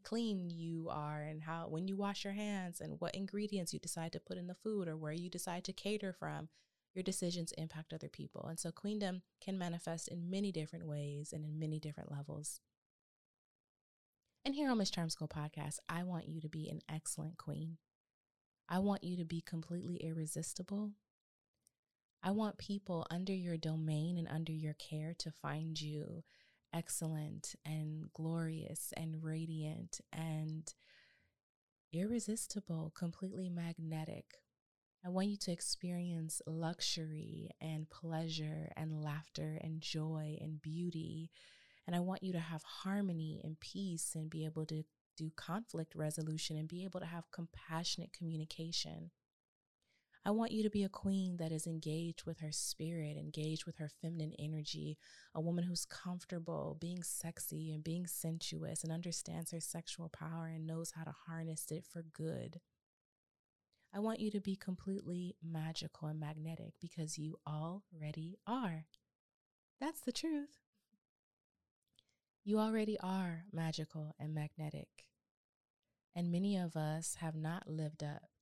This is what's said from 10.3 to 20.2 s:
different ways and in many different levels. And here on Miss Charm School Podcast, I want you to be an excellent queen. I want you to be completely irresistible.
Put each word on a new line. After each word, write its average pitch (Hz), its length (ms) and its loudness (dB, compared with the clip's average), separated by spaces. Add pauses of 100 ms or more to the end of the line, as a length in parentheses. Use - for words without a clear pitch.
different 165 340 -2
ways 147 460 -2
and 151 140 -2
in 151 120 0
many 156 220 2
different 151 320 -6
levels. 147 480 -4 (1800)
And 277 100 2
here 285 160 6
on 240 60 8
Miss 196 140 6
Charm 170 180 2
School 156 200 0
Podcast, 151 500 -2 (100)
I 165 140 0
want 180 260 -2
you 160 140 -4
to 151 80 -4
be 156 180 -4
an 156 120 -4 (140)
excellent 156 440 -4
queen. 160 400 -4 (920)
I 180 120 4
want 202 220 6
you 180 140 0
to 175 80 2
be 165 160 0
completely 170 560 -2
irresistible. 165 920 0 (1300)